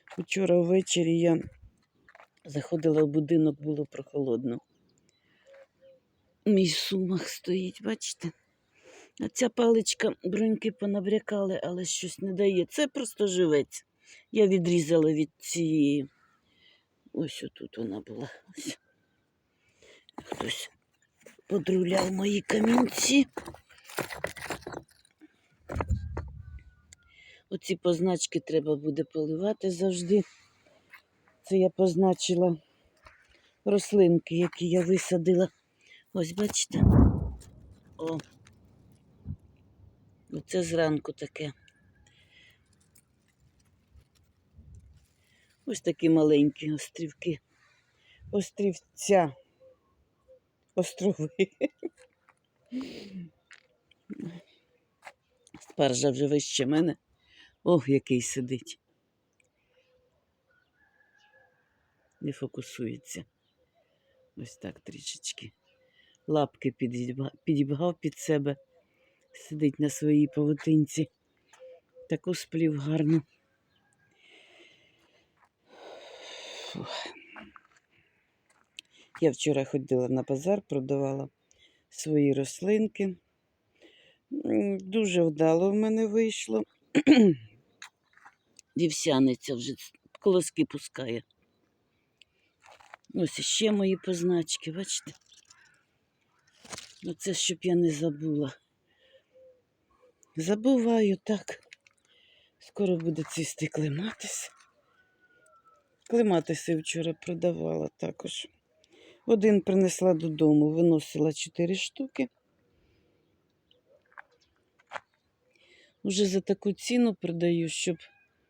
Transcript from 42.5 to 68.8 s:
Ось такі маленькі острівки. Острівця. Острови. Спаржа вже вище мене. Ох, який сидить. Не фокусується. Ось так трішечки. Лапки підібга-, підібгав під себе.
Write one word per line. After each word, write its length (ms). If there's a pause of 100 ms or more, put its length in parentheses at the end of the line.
Ось 160
такі 280
маленькі 640
острівки. 680 (920)
Острівця. 1040 (1400)
Острови. 520 (4000)
Спаржа 520
вже 160
вище 380
мене. 300 (680)
Ох, 260
який 320
сидить. 580 (3500)
Не 100
фокусується. 920 (1120)
Ось 200
так 220
трішечки. 720 (760)
Лапки 440
підібга-, 600 (120)
підібгав 560
під 180
себе. 380 (800)